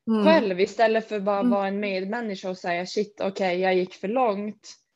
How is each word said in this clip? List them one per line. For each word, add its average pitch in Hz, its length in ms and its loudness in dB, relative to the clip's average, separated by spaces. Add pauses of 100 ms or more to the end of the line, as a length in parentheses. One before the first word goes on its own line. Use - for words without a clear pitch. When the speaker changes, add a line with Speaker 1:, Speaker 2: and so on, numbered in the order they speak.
(120)
Speaker 1:
Mm. 214 140 2
Speaker 2:
själv 233 360 4
istället 220 480 2
för 214 120 -6
bara 202 200 0
Speaker 1:
Mm. 240 100 2
Speaker 2:
vara 196 180 2
en 196 120 -4
medmänniska 196 720 -4
och 185 80 -8
säga 175 280 -2
shit, 208 340 -4
okej, 190 400 -2
jag 185 140 2
gick 185 200 0
för - 140 -8
långt. 214 680 -2 (220)